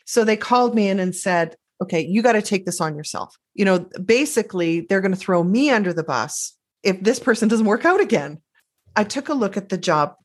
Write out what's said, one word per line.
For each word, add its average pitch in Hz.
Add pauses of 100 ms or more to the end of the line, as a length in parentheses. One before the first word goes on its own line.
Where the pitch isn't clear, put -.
So -
they 214
called 247
me 214
in 196
and 185
said, 170 (260)
"Okay, 175
you 202
gotta 220
take 190
this 180
on 156
yourself." - (180)
You 202
know, 185 (240)
basically, 190
they're 190
gonna 190
throw 180
me 233
under 208
the 160
bus 131 (280)
if 190
this 220
person 220
doesn't 220
work 226
out 370
again. 156 (540)
I 214
took 254
a 302
look 208
at 196
the 185
job 151 (100)